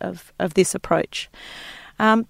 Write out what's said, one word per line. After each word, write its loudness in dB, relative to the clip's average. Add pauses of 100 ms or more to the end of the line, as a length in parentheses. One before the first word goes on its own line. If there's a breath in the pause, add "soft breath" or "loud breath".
of, -10
of -2
this 2
approach. -2 (720 loud breath)
Um, 4